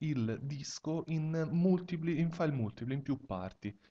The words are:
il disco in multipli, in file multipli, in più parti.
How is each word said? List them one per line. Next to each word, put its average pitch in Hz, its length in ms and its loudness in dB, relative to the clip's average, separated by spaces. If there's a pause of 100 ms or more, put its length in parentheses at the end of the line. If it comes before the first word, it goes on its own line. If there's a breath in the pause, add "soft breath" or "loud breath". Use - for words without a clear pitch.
il 120 360 0
disco 147 680 -4
in 160 420 0
multipli, 175 720 2
in 165 100 4
file 160 220 2
multipli, 120 420 -2
in 139 80 -2
più 135 240 0
parti. 95 500 -6 (140 soft breath)